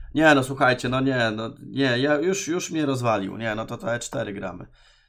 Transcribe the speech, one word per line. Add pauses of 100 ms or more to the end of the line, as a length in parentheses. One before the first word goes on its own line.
(160)
Nie,
no
słuchajcie,
no
nie,
no
nie,
ja
już,
już
mnie
rozwalił.
Nie,
no
to,
to
E
cztery
gramy. (420)